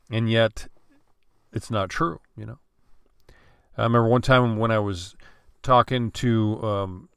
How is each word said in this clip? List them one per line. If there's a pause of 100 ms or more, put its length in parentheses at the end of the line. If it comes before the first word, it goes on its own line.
and
yet (840)
it's
not
true, (160)
you
know? (1200)
I
remember
one
time
when
I
was (480)
talking
to,
um,